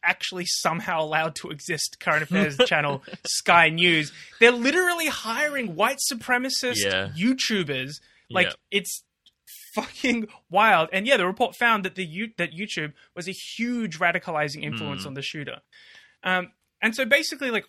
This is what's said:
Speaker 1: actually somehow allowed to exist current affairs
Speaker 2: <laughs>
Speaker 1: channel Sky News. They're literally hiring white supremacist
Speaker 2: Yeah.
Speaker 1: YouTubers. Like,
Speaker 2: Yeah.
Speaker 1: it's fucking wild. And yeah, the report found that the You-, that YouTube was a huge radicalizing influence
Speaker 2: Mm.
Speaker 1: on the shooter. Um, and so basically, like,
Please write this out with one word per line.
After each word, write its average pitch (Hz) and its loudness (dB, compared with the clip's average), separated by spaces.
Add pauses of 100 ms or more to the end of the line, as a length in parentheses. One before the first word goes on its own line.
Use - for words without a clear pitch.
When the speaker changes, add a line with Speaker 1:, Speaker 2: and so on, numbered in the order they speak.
Speaker 1:
actually 180 -2
somehow 170 -2
allowed 156 0
to - -12
exist 156 -6
current 156 2
affairs 160 0
Speaker 2:
<laughs> - 4
Speaker 1:
channel 147 0 (220)
Sky 170 6
News. 160 2 (280)
They're 233 10
literally 320 2
hiring 254 -2
white 233 2 (140)
supremacist 247 -2
Speaker 2:
Yeah. 98 0
Speaker 1:
YouTubers. 165 -2 (280)
Like, 180 2
Speaker 2:
Yeah. - -10 (160)
Speaker 1:
it's - -4 (720)
fucking 233 -4 (220)
wild. 180 4
And 196 -2
yeah, 277 6
the 175 2
report 196 0
found 220 2
that 185 -6
the 185 -6
You-, 190 -10
that 170 -4
YouTube 160 -8 (220)
was 175 -10
a 190 -8
huge 220 -6
radicalizing 160 0
influence 147 -6
Speaker 2:
Mm. - -8
Speaker 1:
on 139 -10
the 135 -8
shooter. 139 -10 (640)
Um, 185 0 (320)
and 226 0
so 269 0
basically, 285 0
like, 220 -2